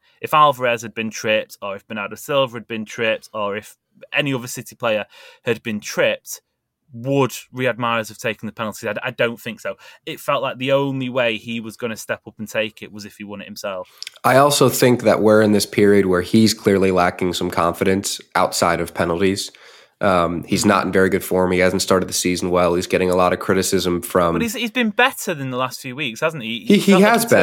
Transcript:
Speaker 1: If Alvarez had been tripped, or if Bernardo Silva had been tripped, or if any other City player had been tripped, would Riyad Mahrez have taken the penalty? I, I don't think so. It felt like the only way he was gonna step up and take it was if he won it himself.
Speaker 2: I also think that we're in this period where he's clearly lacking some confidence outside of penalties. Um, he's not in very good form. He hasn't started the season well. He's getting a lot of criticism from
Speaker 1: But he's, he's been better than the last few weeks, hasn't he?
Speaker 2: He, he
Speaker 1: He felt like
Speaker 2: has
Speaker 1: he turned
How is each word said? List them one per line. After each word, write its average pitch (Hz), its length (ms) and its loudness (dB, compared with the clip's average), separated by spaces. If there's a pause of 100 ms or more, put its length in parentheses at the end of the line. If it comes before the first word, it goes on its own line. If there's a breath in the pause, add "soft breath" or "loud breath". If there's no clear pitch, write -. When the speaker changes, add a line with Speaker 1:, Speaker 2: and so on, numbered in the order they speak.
(200)
Speaker 1:
If - 140 -6
Alvarez 127 480 4
had 110 140 -12
been 113 160 -6
tripped, 110 500 -2
or 101 140 -8
if - 120 -18
Bernardo 107 280 -10
Silva 135 420 -2
had 107 100 -14
been 110 180 -8
tripped, 110 480 -4
or 101 220 -6
if - 220 -14 (340)
any 143 220 -2
other 123 140 -6
City 117 280 -14
player 107 300 -2 (380 loud breath)
had 117 200 -2
been 107 160 -6
tripped, - 600 -4 (540)
would 131 360 0 (200)
Riyad 123 260 -2
Mahrez 117 320 -2
have 110 100 -18
taken 113 260 -6
the 107 60 -10
penalty? 110 360 -8
I, 104 140 -2
I 127 100 -6
don't 117 300 -2
think 113 180 -12
so. 98 180 -10 (280 loud breath)
It 160 140 -12
felt 139 240 -2
like 123 160 -6
the 131 140 0
only 135 360 0
way 120 280 0
he 117 220 -8
was 110 160 -12
gonna 113 220 -8
step - 300 -8
up 104 100 -18
and 107 100 -10
take 110 360 -6
it 95 80 -16
was 101 140 -14
if 104 120 -20
he 104 60 -14
won 101 180 -12
it - 40 -16
himself. 98 440 -10 (340 loud breath)
Speaker 2:
I 127 140 4
also 139 320 4
think 123 340 2
that 107 180 4
we're 107 200 6
in 104 120 4
this 101 120 2
period 101 400 4
where 90 160 2
he's 110 320 4
clearly 95 380 2
lacking 90 420 0
some 90 160 -4
confidence 95 720 0 (140)
outside 87 440 0
of 85 140 -6
penalties. 92 580 -2 (500 soft breath)
Um, 87 420 0
he's 95 220 0
not 101 200 4
in 92 60 -4
very 95 180 4
good 92 140 0
form. 92 280 0
He 90 80 2
hasn't 92 220 2
started 92 280 0
the - 40 -8
season 90 380 -2
well. 87 240 2
He's 90 120 -2
getting 90 220 0
a 90 60 2
lot 90 180 4
of 92 60 -2
criticism 90 600 0
from 87 340 0
Speaker 1:
But 82 60 0
he's, 208 120 -2
he's 233 180 -4
been 240 180 0
better 247 440 0
than 139 160 -6
the 127 80 -6
last 127 220 -4
few 127 160 -12
weeks, 127 240 -8
hasn't 160 240 -4
he? 113 160 -8
Speaker 2:
He, 98 60 -16
he 202 140 6
Speaker 1:
He 196 120 4
felt 185 120 8
like 208 100 6
Speaker 2:
has 233 100 2
Speaker 1:
he 233 60 -2
turned 101 140 6